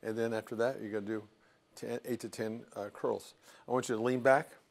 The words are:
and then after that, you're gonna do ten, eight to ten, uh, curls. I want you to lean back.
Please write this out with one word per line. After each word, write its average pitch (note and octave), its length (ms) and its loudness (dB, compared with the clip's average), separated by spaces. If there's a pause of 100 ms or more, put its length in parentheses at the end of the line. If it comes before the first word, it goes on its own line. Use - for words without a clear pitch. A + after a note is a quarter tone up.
and A2 140 -4
then A#2 160 0
after A2 220 -4
that, A#2+ 260 2
you're G#2+ 100 -6
gonna G#2 140 -2
do G#2+ 180 -4 (520)
ten, A#2 300 -6
eight A#2 160 -2
to A#2 80 -8
ten, A2 360 -6 (100)
uh, G#2 180 -6
curls. - 420 -4 (320)
I - 40 -4
want B2 180 2
you B2 60 2
to A2 60 0
lean B2 200 4
back. C3+ 300 6 (200)